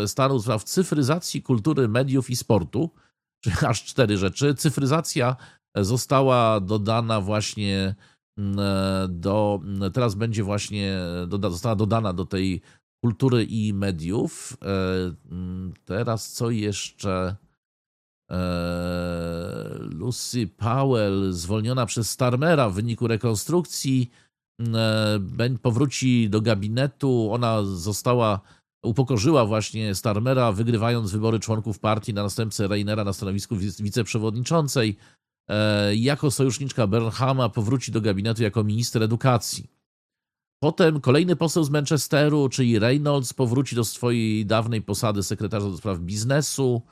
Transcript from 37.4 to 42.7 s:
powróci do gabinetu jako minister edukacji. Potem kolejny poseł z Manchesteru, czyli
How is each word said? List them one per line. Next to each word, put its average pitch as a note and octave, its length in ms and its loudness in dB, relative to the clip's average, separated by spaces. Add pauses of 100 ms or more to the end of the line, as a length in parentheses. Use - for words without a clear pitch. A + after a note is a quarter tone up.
powróci A#2 440 -2
do A2 80 0
gabinetu G#2+ 420 0
jako G#2+ 220 2
minister A2 380 0
edukacji. - 680 0 (920)
Potem D#3+ 380 4
kolejny D#3+ 360 4
poseł E3 280 2
z C3+ 60 0
Manchesteru, D3 800 2
czyli A#2+ 300 2